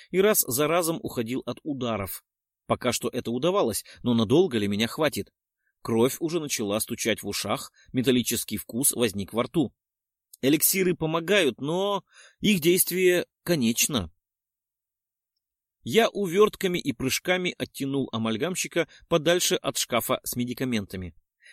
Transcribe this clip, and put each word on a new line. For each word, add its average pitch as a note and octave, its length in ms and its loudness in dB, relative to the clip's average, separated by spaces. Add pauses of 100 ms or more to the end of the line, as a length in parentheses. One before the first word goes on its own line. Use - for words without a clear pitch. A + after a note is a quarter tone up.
(100)
и F3 100 0
раз G#3 200 4
за - 260 0
разом E3 360 0
уходил B2 440 -4
от B2 160 -8
ударов. A#2+ 640 -6 (420)
Пока B2 260 0
что - 160 -2
это A#2+ 220 -6
удавалось, C3 540 0 (180)
но A#2+ 120 2
надолго A#2+ 440 4
ли G#2 100 0
меня G#2 180 0
хватит? C3 460 -2 (500)
Кровь A#2 380 2
уже E3 200 -2
начала A2 400 -2
стучать A2+ 420 -4
в G2 60 -8
ушах, G#2 440 -6 (200)
металлический B2 640 0
вкус A#2+ 360 -2
возник G2+ 400 -2
во A#2 120 0
рту. C3+ 280 0 (720)
Эликсиры F3 520 2
помогают, D#3+ 680 0
но F#3 440 -2 (360)
их G3 200 2
действие F3+ 680 2 (180)
конечно. A#2 680 0 (1700)
Я F#3+ 240 4
увертками F#3+ 680 2
и C#3+ 140 -4
прыжками E3+ 640 -2
оттянул C#3 560 -4
амальгамщика C3+ 760 -2 (200)
подальше E3+ 460 2
от - 240 -4
шкафа - 460 -2
с - 100 -6
медикаментами. A#2 800 -4 (380)